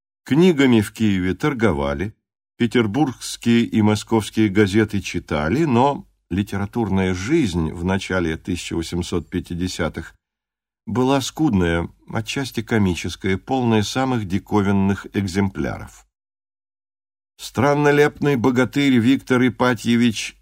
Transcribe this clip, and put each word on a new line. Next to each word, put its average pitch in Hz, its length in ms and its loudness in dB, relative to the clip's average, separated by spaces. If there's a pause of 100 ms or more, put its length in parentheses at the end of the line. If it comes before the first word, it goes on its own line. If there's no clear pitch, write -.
(240)
Книгами 135 580 4
в - 100 -6
Киеве 95 420 0
торговали, 95 800 -2 (440)
петербургские 117 1040 0
и 110 160 0
московские 107 680 0
газеты 104 500 2
читали, 85 640 -4
но 139 420 0 (220)
литературная 95 840 -2
жизнь 92 580 -2
в 87 100 -10
начале 92 540 -2
тысяча - 400 -6
восемьсот 85 540 -6
пятидесятых 85 840 -6 (720)
была 127 360 0
скудная, 92 680 0 (240)
отчасти 117 500 -6
комическая, 95 760 -2
полная 120 440 0
самых 127 460 -2
диковинных 98 840 0
экземпляров. 92 920 -4 (1300)
Страннолепный 143 960 2
богатырь 127 640 2
Виктор 127 480 2
Ипатьевич 120 960 0